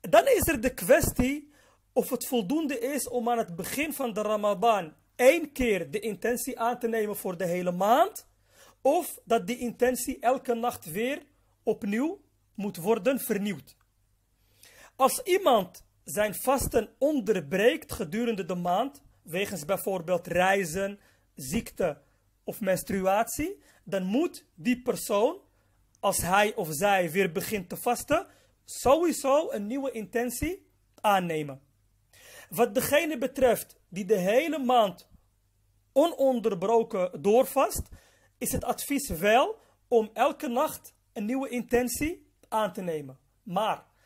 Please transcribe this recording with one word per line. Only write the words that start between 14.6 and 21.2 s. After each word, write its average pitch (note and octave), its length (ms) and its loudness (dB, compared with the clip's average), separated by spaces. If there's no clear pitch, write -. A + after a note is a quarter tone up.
Als B3+ 260 2
iemand D4+ 640 2
zijn G3+ 300 -2
vasten B3 540 0
onderbreekt G#3+ 920 0
gedurende G#3 520 -4
de F3 100 -6
maand, F3+ 480 -2
wegens F#3 420 -6
bijvoorbeeld F3+ 600 -2
reizen, F#3+ 760 0